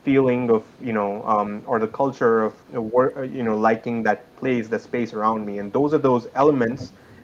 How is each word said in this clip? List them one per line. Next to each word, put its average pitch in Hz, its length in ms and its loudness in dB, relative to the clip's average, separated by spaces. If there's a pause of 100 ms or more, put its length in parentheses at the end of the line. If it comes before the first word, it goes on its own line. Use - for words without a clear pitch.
feeling 127 460 2
of, 110 140 4 (180)
you 120 120 -6
know, 104 340 -2
um, 104 400 0
or 117 120 0
the 110 80 -2
culture 120 560 2
of, 107 100 -2 (200)
uh, 127 80 -6
wor-, 123 360 0
uh, 139 60 -8
you 131 200 -8
know, 110 140 0
liking 113 460 0
that 107 160 0 (180)
place, 123 320 -2
the 110 100 -2
space 117 340 -6
around 107 320 -2
me. 101 140 -8
And 101 140 -8
those 147 200 0
are 151 60 4
those 127 340 2
elements 135 600 0 (300)